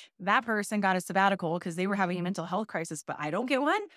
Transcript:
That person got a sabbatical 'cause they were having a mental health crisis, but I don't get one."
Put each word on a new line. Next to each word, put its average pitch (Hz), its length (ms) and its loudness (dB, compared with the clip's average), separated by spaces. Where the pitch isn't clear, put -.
That 214 260 2
person 214 360 0
got 190 140 4
a 185 60 0
sabbatical 185 580 2
'cause 175 160 -6
they 185 120 0
were 202 80 0
having 180 240 2
a 175 40 -2
mental 175 220 -4
health 185 240 -2
crisis, 160 340 -6
but - 160 -8
I 151 120 -2
don't 214 160 -2
get 262 140 2
one." 349 200 2